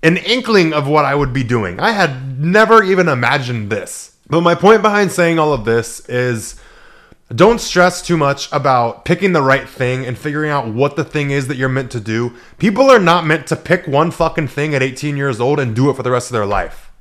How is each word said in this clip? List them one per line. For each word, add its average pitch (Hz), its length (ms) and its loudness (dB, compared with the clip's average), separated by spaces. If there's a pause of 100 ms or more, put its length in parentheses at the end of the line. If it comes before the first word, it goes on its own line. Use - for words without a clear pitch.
an 165 140 4
inkling 202 560 0
of 147 160 -2
what 147 160 2
I 139 100 0
would 143 180 0
be 131 120 -2
doing. 104 340 -2
I 202 140 0
had 135 500 -4
never 214 400 4
even 185 240 2
imagined 123 640 -2
this. - 440 -10 (140)
But 160 120 0
my 170 160 4
point 202 260 6
behind 208 300 2
saying 170 260 0
all 151 140 2
of 117 120 -4
this 113 440 -2
is 123 480 -4 (800)
don't 220 260 6
stress 180 420 0
too 170 140 -2
much 139 360 -2
about 127 520 0
picking 180 280 0
the 156 100 2
right 135 260 2
thing 127 380 -4
and 123 100 -8
figuring 151 320 -6
out 143 200 -2
what 123 260 -2
the 160 80 -4
thing 143 300 -4
is 139 160 -2
that 139 80 -6
you're 131 120 -2
meant 131 220 -4
to 120 80 -8
do. 113 340 -4 (260)
People 233 300 2
are 247 120 8
not 170 260 2
meant 156 220 -2
to 151 80 -2
pick - 320 -2
one 151 240 0
fucking 165 340 -2
thing 147 300 -4
at 131 60 0
eighteen 139 340 -6
years 139 240 -4
old 139 180 0
and 123 160 -4
do 131 160 2
it - 60 -2
for 120 80 -8
the 123 80 -2
rest 123 180 -2
of 120 40 -10
their 107 120 0
life. 98 540 -6